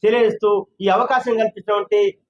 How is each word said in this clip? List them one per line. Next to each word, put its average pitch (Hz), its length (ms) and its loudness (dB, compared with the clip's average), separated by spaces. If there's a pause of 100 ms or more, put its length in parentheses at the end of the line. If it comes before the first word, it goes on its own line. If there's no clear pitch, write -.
తెలియజేస్తూ, 214 640 0 (140)
ఈ 196 80 -2
అవకాశం 247 440 0
కల్పించినటువంటి 208 880 -2 (120)